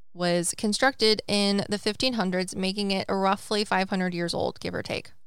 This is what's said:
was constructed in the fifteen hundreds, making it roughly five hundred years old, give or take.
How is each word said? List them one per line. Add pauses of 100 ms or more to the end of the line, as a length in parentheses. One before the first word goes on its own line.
(120)
was
constructed
in
the
fifteen
hundreds,
making
it
roughly
five
hundred
years
old,
give
or
take. (140)